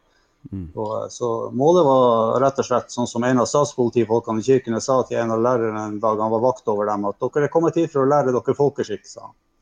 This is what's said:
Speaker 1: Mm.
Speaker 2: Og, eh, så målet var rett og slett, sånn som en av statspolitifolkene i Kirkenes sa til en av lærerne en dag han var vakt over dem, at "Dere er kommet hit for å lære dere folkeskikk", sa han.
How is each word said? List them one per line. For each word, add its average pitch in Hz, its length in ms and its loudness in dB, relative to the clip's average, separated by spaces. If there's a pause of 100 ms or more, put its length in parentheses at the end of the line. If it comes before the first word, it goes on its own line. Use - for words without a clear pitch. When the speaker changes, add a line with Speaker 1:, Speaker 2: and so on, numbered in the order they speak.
(500)
Speaker 1:
Mm. 90 240 -10
Speaker 2:
Og, 107 300 -6
eh, 98 100 -10
så 123 140 -6 (260)
målet 156 320 4
var 120 560 4
rett 135 160 2
og 120 80 -2
slett, 120 240 -2
sånn 123 160 -4
som 120 220 -6
en 127 160 4
av - 20 2
statspolitifolkene 117 960 0
i 98 60 -4
Kirkenes 117 420 0
sa 135 60 2 (100)
til 117 160 -4
en 113 140 -2
av 113 100 0
lærerne 113 400 -2
en 104 160 -8
dag 107 160 0
han 110 160 -2
var 110 80 0
vakt - 320 -2
over 104 160 -2
dem, 101 160 -4
at 101 160 -6
"Dere 143 240 -2
er 143 80 -6
kommet 165 240 0
hit 165 160 -2
for 139 80 2
å 135 80 2
lære 139 240 2
dere 123 240 -2
folkeskikk", 127 480 -4
sa - 220 -20
han. - 80 -20 (260)